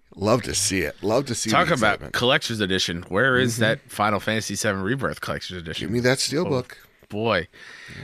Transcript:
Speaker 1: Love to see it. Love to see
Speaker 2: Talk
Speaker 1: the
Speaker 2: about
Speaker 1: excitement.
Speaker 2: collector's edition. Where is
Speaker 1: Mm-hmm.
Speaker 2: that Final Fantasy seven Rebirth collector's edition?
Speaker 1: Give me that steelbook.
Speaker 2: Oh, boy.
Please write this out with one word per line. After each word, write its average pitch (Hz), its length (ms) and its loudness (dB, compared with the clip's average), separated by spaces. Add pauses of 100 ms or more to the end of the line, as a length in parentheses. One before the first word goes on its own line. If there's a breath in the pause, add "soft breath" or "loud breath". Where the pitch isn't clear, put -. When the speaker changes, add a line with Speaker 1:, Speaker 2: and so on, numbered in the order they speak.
(140)
Speaker 1:
Love 107 280 2
to 67 120 -6
see 95 260 0
it. 73 220 -2
Love 113 240 2
to 120 80 -4
see 110 160 -4
Speaker 2:
Talk 160 180 4
Speaker 1:
the 170 60 4
Speaker 2:
about 113 200 4
Speaker 1:
excitement. - 200 -8
Speaker 2:
collector's 120 460 2
edition. 90 480 0
Where 123 300 2
is 117 160 2
Speaker 1:
Mm-hmm. 113 80 -4
Speaker 2:
that - 280 0
Final 104 300 0
Fantasy 107 360 -2
seven 98 260 -2
Rebirth 104 380 -2
collector's 78 360 -8
edition? 82 300 -6
Speaker 1:
Give 92 60 -4
me 123 80 0
that 127 180 2
steelbook. 143 540 -2
Speaker 2:
Oh, - 360 -20
boy. 104 400 0 (560 loud breath)